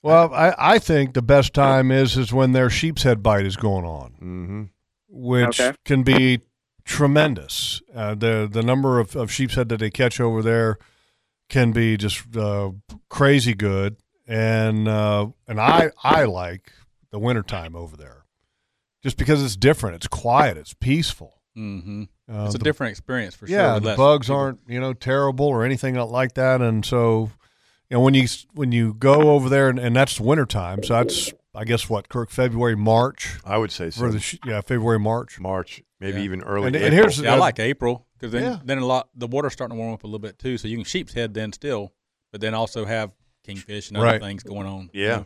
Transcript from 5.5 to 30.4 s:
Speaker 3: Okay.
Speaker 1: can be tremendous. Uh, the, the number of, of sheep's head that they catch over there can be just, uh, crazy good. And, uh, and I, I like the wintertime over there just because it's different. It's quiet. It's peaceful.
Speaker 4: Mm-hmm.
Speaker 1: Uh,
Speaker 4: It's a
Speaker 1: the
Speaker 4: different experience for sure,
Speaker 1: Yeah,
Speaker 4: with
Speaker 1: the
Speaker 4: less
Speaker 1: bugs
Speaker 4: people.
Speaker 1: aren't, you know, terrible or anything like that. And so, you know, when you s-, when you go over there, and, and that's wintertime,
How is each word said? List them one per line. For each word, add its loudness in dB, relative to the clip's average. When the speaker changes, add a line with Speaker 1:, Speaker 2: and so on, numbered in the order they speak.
Speaker 3:
Okay. 0
Speaker 1:
can 2
be 4
tremendous. 0
Uh, -6
the, 0
the -2
number 2
of, -4
of -4
sheep's -2
head 0
that -4
they -2
catch -2
over 0
there 2
can 2
be 2
just, -6
uh, -2
crazy 4
good. -2
And, 0
uh, 0
and -6
I, 4
I 4
like -6
the -10
wintertime -4
over -16
there -20
just -4
because 2
it's -4
different. 2
It's -12
quiet. 0
It's -18
peaceful. -4
Speaker 4:
Mm-hmm. -12
Speaker 1:
Uh, -6
Speaker 4:
It's -4
a -4
Speaker 1:
the -4
Speaker 4:
different -4
experience -10
for -20
sure, -2
Speaker 1:
Yeah, 2
Speaker 4:
with -2
Speaker 1:
the 0
Speaker 4:
less -2
Speaker 1:
bugs 4
Speaker 4:
people. 0
Speaker 1:
aren't, -4
you -6
know, -4
terrible 0
or 2
anything -2
like -2
that. 2
And 0
so, 0
you 0
know, 6
when 6
you 6
s-, -6
when -4
you 0
go 6
over 4
there, 4
and, 0
and -2
that's 2
wintertime, -2